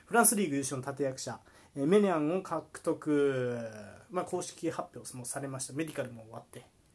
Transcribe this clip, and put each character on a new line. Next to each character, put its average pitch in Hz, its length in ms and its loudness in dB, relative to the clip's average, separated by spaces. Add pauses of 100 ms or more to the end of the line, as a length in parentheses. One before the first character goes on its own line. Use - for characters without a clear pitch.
フ - 80 -12
ラ 233 80 8
ン 220 60 8
ス - 80 6
リ 202 100 4
ー 160 60 0
グ 139 60 2
優 139 40 0
勝 135 180 -4
の 127 80 -6
立 135 140 -4
役 131 180 -2
者、 113 200 -8 (360)
え 143 60 -2
ー、 139 60 2
メ 196 120 8
ネ 196 120 4
ア 160 80 2
ン 156 180 2
を 190 60 -2
獲 - 380 -8
得。 143 760 2 (540)
ま 180 100 -2
あ、 - 40 -2
公 175 180 -4
式 - 260 -4
発 160 260 -6
表 127 220 -12
も 123 80 -10
さ - 140 -6
れ 135 80 -6
ま 135 120 -8
し - 60 -6
た。 127 80 -12
メ 156 120 -2
デ 151 60 -10
ィ - 40 -10
カ 139 80 -2
ル 123 80 -8
も 117 140 -16
終 110 80 -18
わ 117 60 -12
っ - 60 -20
て。 - 220 -20 (280)